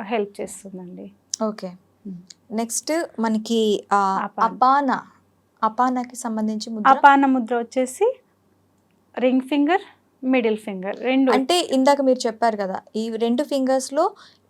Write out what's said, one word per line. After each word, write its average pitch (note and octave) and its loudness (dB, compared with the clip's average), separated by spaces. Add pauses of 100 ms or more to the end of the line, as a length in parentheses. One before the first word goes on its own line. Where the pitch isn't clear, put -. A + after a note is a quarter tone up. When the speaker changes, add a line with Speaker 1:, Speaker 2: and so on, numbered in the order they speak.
Speaker 1:
హెల్ప్ G#3 -4
చేస్తుందండి. F#3+ -14 (320)
Speaker 2:
ఓకే, G#3+ -8
Speaker 1:
మ్మ్. F3+ -18 (320)
Speaker 2:
నెక్స్ట్ A#3 -6 (280)
మనకి, A3 -2
ఆ, G3 0
Speaker 1:
అపాన. G#3+ -2
Speaker 2:
అపాన, B3+ 2 (600)
అపానకి B3 -2
సంబంధించి A3 -6
ముద్ర? A3+ 4
Speaker 1:
అపాన C#4 8
ముద్ర B3+ 0
వచ్చేసి B3+ -2 (1000)
రింగ్ B3+ 2
ఫింగర్, D4 0 (440)
మిడిల్ A#3+ 2
ఫింగర్ G3 -10
రెండు. C4 2
Speaker 2:
అంటే C4+ 2
ఇందాక C#4 2
మీరు B3+ 2
చెప్పారు A3 -2
కదా, F#3+ -6 (160)
ఈ A3+ -4
రెండు A#3 0
ఫింగర్స్‌లో C4+ 0 (380)